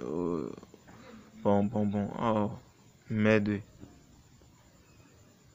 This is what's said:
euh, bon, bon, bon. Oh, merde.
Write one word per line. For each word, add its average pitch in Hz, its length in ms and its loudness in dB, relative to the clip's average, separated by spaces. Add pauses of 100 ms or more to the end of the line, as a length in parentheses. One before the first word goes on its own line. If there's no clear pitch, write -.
euh, 80 500 -4 (960)
bon, 101 180 4
bon, 107 240 0
bon. 101 240 -2 (100)
Oh, 107 300 2 (580)
merde. 107 520 4 (1900)